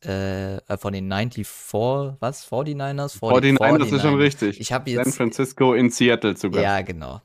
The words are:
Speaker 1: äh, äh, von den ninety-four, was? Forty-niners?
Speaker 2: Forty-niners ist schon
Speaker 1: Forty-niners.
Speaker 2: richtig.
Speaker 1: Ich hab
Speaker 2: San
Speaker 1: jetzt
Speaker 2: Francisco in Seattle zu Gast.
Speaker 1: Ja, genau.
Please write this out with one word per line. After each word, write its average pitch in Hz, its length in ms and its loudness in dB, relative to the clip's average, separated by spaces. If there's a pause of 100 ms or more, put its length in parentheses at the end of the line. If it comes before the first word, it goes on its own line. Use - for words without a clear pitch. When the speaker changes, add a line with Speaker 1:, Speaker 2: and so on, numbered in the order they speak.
Speaker 1:
äh, 95 540 -4
äh, 101 200 -8
von 101 140 -6
den 95 160 -6
ninety-four, 120 1120 -4
was? 127 240 -8
Forty-niners? 143 680 -6
Speaker 2:
Forty-niners 135 720 4
ist 113 60 0
schon 139 100 0
Speaker 1:
Forty-niners. 143 200 2
Speaker 2:
richtig. 139 400 0
Speaker 1:
Ich 117 140 -6
hab 127 160 -4
Speaker 2:
San 120 80 0
Speaker 1:
jetzt 127 180 0
Speaker 2:
Francisco 127 600 2
in 123 160 4
Seattle 113 440 2
zu 95 160 -4
Gast. 101 120 2
Speaker 1:
Ja, 98 180 2
genau. 80 440 -10